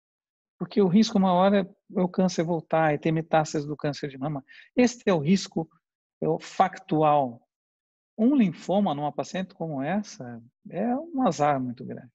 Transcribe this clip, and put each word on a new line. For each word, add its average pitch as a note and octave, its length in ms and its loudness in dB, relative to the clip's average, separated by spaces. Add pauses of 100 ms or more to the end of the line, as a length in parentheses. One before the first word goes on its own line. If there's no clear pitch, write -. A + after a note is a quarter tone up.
(580)
Porque - 220 -2
o G3 60 4
risco G#3 320 4
maior F#3+ 340 4
é G3 140 2 (240)
o F#3 180 0
câncer F3+ 340 0
voltar D#3+ 520 0
e C#3+ 40 -2
ter D#3+ 140 -2
metástases D#3 540 0
do D3 100 -8
câncer D3 320 -6
de C3+ 80 -14
mama. C#3 280 -6 (300)
Este B3 320 2
é G3+ 60 4
o E3+ 60 4
risco, E3 500 0 (520)
é D#3 80 -2
o E3 100 0
factual. D3+ 1040 0 (760)
Um A#3+ 180 4
linfoma F#3+ 600 2
numa D3 180 -4
paciente F3+ 420 -8
como D#3 280 -6
essa C3+ 600 -8 (280)
é A#3 240 -4
um C#4+ 320 -4
azar D3 340 0
muito B2 240 -8
grande. B2 300 -14